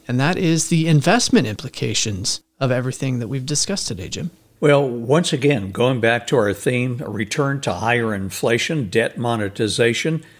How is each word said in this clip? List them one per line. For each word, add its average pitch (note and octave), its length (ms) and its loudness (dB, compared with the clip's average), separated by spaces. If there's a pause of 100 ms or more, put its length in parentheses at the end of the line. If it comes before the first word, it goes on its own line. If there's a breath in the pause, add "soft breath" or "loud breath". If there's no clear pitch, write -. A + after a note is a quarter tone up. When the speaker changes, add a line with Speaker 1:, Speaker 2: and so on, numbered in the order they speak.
Speaker 1:
and B2 120 0
that D#3+ 180 2
is E3 320 0
the D#3+ 180 2
investment E3 600 4
implications G#2+ 920 -4 (180)
of C3 120 0
everything B2+ 480 -2
that A#2 80 -4
we've C3 180 -6
discussed D3+ 420 -4
today, F2 200 -8
Jim. - 240 -6 (300)
Speaker 2:
Well, C#3+ 260 4
once B2 460 0
again, B2 380 0
going B2 280 2
back A#2 280 2
to D3 100 2
our G#2 160 4
theme, B2 500 -2
a - 60 -8
return C#3 520 -2
to G#2+ 120 -2
higher A2+ 400 0
inflation, A2+ 760 -2
debt A2+ 280 0
monetization, A#2 1080 0 (160 loud breath)